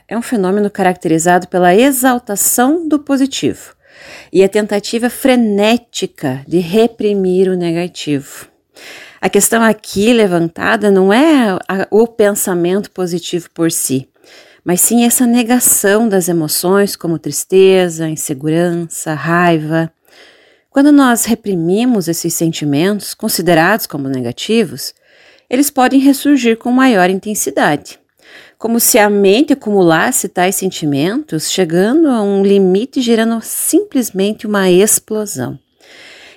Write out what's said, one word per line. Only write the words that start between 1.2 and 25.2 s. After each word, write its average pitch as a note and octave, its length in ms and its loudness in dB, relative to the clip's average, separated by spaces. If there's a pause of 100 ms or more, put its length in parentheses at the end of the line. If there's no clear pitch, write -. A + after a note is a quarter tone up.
pela F3+ 280 2
exaltação B3+ 1120 0
do D4 120 0
positivo C4+ 760 -4 (560)
e F#3 120 4
a G3 40 4
tentativa G#3+ 640 -4
frenética G#3+ 1400 -2
de E3+ 120 -2
reprimir F#3+ 880 0
o F#3 80 -2
negativo. E3+ 920 -6 (720)
A - 80 -4
questão G#3 340 0
aqui A3 520 0
levantada G3+ 760 0
não F#3+ 220 4
é C4 380 4 (180)
a, F#3+ 240 -4
o A3 160 4
pensamento G3+ 840 -2
positivo F3 640 -6
por E3 180 0
si, C3+ 360 -4 (560)
mas F3 160 -2
sim A#3 240 2
essa A#3+ 220 2
negação A#3 840 2
das F#3+ 220 0
emoções F3+ 680 0
como E3 240 -4
tristeza, F3+ 880 2
insegurança, D#3+ 1080 -6
raiva. E3 760 0 (800)
Quando C#4+ 240 4
nós B3+ 320 4
reprimimos G3+ 840 0
esses E3 260 -4
sentimentos E3 800 -2
considerados F3+ 720 0
como C#3 220 -8
negativos, C3+ 840 -4 (560)